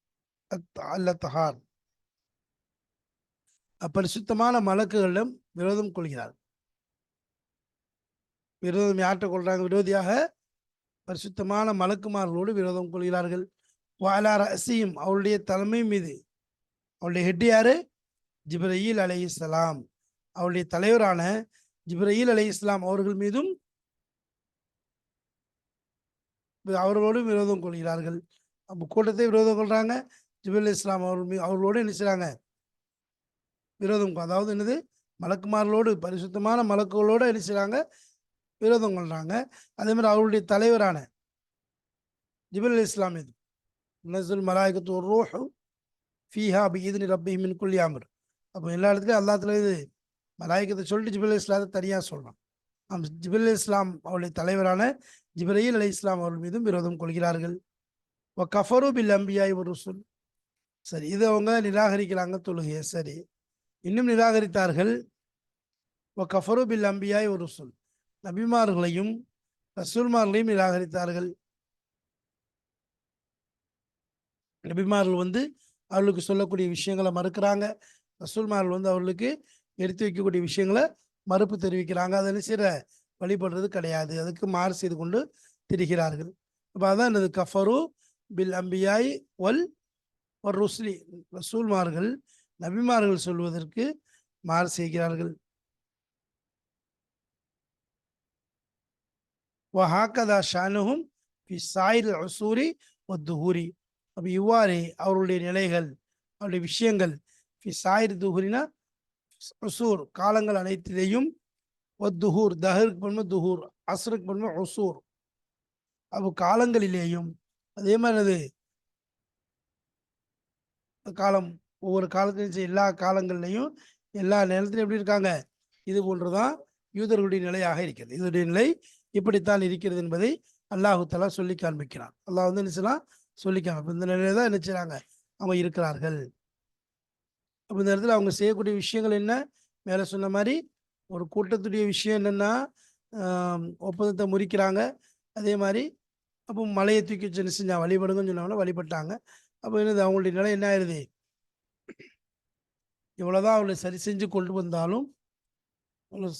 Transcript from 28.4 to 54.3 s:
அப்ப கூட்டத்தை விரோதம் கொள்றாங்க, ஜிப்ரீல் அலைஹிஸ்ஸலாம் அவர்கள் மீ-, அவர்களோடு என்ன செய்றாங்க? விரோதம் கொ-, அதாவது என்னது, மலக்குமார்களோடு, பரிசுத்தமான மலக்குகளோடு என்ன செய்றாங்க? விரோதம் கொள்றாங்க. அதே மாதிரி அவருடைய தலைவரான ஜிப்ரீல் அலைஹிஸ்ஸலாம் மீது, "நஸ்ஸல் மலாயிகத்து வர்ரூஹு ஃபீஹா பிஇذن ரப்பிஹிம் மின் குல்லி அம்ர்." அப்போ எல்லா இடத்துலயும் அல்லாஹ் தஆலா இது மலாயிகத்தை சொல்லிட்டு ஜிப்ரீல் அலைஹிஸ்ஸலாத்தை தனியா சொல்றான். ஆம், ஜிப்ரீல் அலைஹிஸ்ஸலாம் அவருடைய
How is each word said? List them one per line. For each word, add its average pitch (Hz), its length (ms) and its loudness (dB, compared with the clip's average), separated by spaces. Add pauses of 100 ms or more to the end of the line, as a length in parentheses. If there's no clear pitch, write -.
அப்ப 165 200 -10
கூட்டத்தை 220 360 2
விரோதம் 220 340 4
கொள்றாங்க, 220 340 2 (520)
ஜிப்ரீல் 208 200 0
அலைஹிஸ்ஸலாம் 190 400 0
அவர்கள் 180 240 -2
மீ-, 185 160 -4
அவர்களோடு 190 340 0
என்ன 214 140 -2
செய்றாங்க? 185 340 0 (1500)
விரோதம் 202 360 0
கொ-, 170 60 -6
அதாவது 185 300 0
என்னது, 208 240 -2 (440)
மலக்குமார்களோடு, 208 800 0
பரிசுத்தமான 190 640 -2
மலக்குகளோடு 208 640 2
என்ன 220 140 0
செய்றாங்க? 202 360 -2 (840)
விரோதம் 220 360 4
கொள்றாங்க. 160 360 -6 (460)
அதே 214 120 0
மாதிரி 226 200 4
அவருடைய 214 340 4
தலைவரான 208 520 4 (1500)
ஜிப்ரீல் 226 240 0
அலைஹிஸ்ஸலாம் 190 420 0
மீது, 131 140 -14 (760)
"நஸ்ஸல் 190 420 -4
மலாயிகத்து 185 460 2
வர்ரூஹு 208 480 0 (920)
ஃபீஹா 208 340 2
பிஇذن 190 400 -2
ரப்பிஹிம் 185 380 -2
மின் 185 140 -6
குல்லி 190 200 0
அம்ர்." 151 260 0 (500)
அப்போ 165 160 -10
எல்லா 185 200 2
இடத்துலயும் 202 300 2
அல்லாஹ் 202 200 2
தஆலா 208 180 0
இது 202 140 2 (640)
மலாயிகத்தை 190 460 -2
சொல்லிட்டு 214 280 -2
ஜிப்ரீல் 214 200 0
அலைஹிஸ்ஸலாத்தை 202 360 0
தனியா 190 320 -4
சொல்றான். 135 360 -14 (520)
ஆம், 175 140 -6 (160)
ஜிப்ரீல் 190 260 0
அலைஹிஸ்ஸலாம் 202 460 2 (120)
அவருடைய 175 300 -6